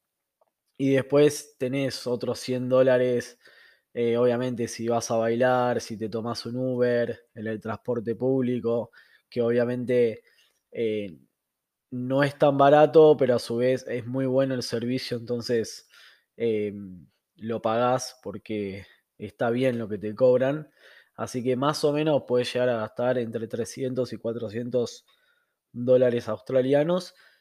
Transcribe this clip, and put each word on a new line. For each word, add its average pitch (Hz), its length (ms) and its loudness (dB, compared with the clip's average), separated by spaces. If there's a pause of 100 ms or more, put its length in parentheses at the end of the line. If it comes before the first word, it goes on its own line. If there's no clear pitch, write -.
(800)
y 135 160 2
después 143 640 2
tenés 131 480 -4
otros 120 320 -4
cien 127 320 -4
dólares, 127 680 2 (540)
eh, 117 240 0
obviamente 120 500 0
si 113 220 -8
vas 117 220 -2
a 117 60 0
bailar, 120 680 2
si 110 160 -12
te 110 100 -6
tomás 113 380 -6
un 120 100 -8
Uber, 123 800 -2
en 110 120 -10
el 110 140 -6
transporte 110 560 -6
público, 123 760 -2 (360)
que 120 140 -4
obviamente, 120 800 0 (500)
eh, 107 460 -4 (720)
no 127 340 0
es 139 120 -2
tan 143 220 4
barato, 147 580 8
pero 120 200 2
a - 20 2
su 117 200 -4
vez 127 280 0
es 120 180 -6
muy 131 220 -4
bueno 131 280 0
el 123 100 -6
servicio, 120 520 -4
entonces, 117 720 -4 (480)
em, 101 720 -4 (300)
lo 113 260 -8
pagás 123 580 0
porque 101 640 -8 (320)
está 117 340 -4
bien 123 280 0
lo 110 100 -8
que 104 100 -6
te 107 160 -8
cobran. 131 580 2 (420)
Así 113 300 -8
que 127 100 0
más 143 300 -2
o 147 80 4
menos 151 340 2
podés 123 260 0
llegar 123 160 0
a 117 100 0
gastar 123 400 -2
entre 117 280 -6
trescientos 123 640 -6
y 110 40 -10
cuatrocientos 117 920 -6 (640)
dólares 123 560 2
australianos, 143 840 0 (260)